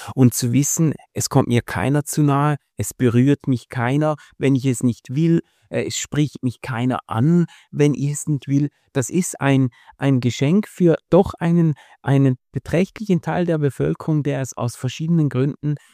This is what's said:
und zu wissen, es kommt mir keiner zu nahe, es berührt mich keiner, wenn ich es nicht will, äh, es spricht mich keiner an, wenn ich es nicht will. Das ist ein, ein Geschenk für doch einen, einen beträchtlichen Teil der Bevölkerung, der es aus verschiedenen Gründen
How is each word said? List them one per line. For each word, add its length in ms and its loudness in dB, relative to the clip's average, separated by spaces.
und 180 6
zu 180 -4
wissen, 420 0
es 160 -6
kommt 180 2
mir 160 0
keiner 420 -2
zu 180 -2
nahe, 340 2
es 160 -8
berührt 540 2
mich 220 -2
keiner, 480 -2
wenn 200 2
ich 100 -2
es 160 -2
nicht 320 -2
will, 280 2
äh, 160 -4
es 120 -8
spricht 460 -4
mich 180 -4
keiner 460 -4
an, 400 2
wenn 240 2
ich 160 -4
es 160 -8
nicht 220 -4
will. 200 0
Das 160 -2
ist 300 -4
ein, 280 2
ein 220 0
Geschenk 480 0
für 300 2
doch 260 4
einen, 400 2
einen 360 2
beträchtlichen 720 -2
Teil 240 -4
der 120 0
Bevölkerung, 680 -2
der 160 -4
es 160 -8
aus 180 -4
verschiedenen 540 -2
Gründen 480 -2